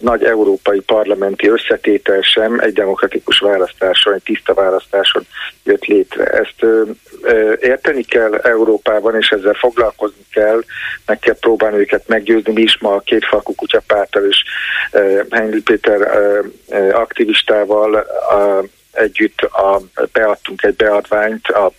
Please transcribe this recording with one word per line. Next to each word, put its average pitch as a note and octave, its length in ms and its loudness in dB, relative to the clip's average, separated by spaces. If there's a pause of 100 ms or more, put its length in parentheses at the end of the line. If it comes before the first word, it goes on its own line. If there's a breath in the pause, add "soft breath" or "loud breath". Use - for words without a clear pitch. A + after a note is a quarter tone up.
nagy A2+ 220 0
európai G2+ 560 2
parlamenti G2 680 0
összetétel G#2 720 0
sem A2+ 380 0
egy A2 140 0
demokratikus G2 640 0
választáson, F#2+ 760 0
egy F#2+ 100 -4
tiszta G2 300 -2
választáson F#2+ 760 0 (360 loud breath)
jött - 220 0
létre. - 400 0
Ezt, - 340 -2
ö, A2+ 220 2 (400)
ö, A2 380 2
érteni B2+ 440 -2
kell A2+ 320 0
Európában, A2 800 0
és A2 140 0
ezzel G#2 240 0
foglalkozni A#2 800 -2
kell, A2 320 2 (420 loud breath)
meg G#2+ 140 -2
kell A2 200 0
próbálni G#2+ 380 0
őket G2+ 300 -2
meggyőzni. A2 460 0
Mi A2 80 2
is A2 160 2
ma G#2 180 0
a G2+ 40 0
Két A2 260 -2
Falkú G#2 300 -2
Kutyapárttal G#2 680 -2
és, G2+ 180 0 (480 loud breath)
ö, G2 380 2
Heinrich G#2+ 340 -2
Péter, G#2 380 2
ö, G#2 380 2 (300)
ö, G2 220 0
aktivistával, G#2+ 1120 0 (260)
ö, G2+ 280 2 (320)
együtt - 500 -2
a, G2 400 0 (300)
beadtunk G#2 520 -2
egy G2+ 120 -2
beadványt, G#2+ 720 -2
a, G2 320 0